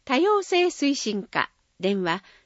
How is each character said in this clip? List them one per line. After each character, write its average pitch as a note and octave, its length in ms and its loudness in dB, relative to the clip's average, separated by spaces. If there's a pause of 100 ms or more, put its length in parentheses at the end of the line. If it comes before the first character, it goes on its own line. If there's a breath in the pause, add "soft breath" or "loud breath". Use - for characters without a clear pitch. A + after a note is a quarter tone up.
多 C4 140 0
様 G4+ 240 4
性 F4+ 240 2
推 C#4+ 280 0
進 G#3 280 -4
課、 - 280 -2 (300)
電 F#3+ 220 -2
話 F3 200 -2 (240 soft breath)